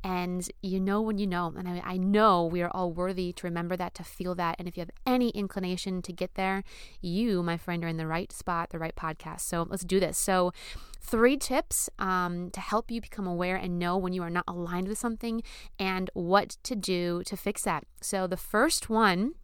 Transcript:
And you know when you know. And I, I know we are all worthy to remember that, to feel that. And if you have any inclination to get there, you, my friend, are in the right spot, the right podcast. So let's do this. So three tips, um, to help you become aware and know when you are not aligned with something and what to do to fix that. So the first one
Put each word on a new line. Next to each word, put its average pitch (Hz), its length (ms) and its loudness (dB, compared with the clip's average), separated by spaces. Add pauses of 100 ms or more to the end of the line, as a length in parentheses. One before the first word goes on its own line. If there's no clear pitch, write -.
And 180 460 -2 (140)
you 190 160 0
know 196 220 2
when 220 180 0
you 208 80 2
know. 175 280 -2
And 180 140 -6
I, 175 160 -4
I 185 120 -4
know 196 460 8
we 175 200 2
are 175 100 0
all 180 180 0
worthy 180 400 -2
to - 140 -10
remember 170 320 -2
that, 180 160 -4
to 175 100 -12
feel 180 320 -6
that. 170 220 0
And 180 100 -8
if 170 80 -8
you 180 60 -8
have 170 80 -8 (160)
any 247 240 4
inclination 185 720 -4
to 185 100 -10
get 180 220 -6
there, 190 300 -2 (360)
you, 185 440 0
my 170 140 0
friend, 170 260 -4
are 170 40 -2
in 160 100 -2
the 160 100 -2
right 170 240 -4
spot, 170 400 -4
the 170 80 -8
right 165 160 -6
podcast. 160 460 -8
So 170 280 -2
let's 185 140 -2
do 185 160 4
this. 175 180 2
So 185 340 4 (480)
three 247 380 6
tips, - 640 -2
um, 180 520 0
to - 80 -8
help 214 300 0
you 233 100 -4
become - 280 -6
aware 180 280 0
and 185 220 -2
know 175 200 2
when 185 160 0
you 180 100 -2
are 170 80 -4
not 175 160 0
aligned 175 400 -2
with 214 100 -2
something 233 460 -2 (340)
and 185 380 0
what 180 480 4
to 254 120 -4
do 175 520 0
to 196 100 -6
fix - 240 -4
that. 165 240 -2 (160)
So 190 240 -2
the 180 100 -2
first - 540 2
one 214 540 4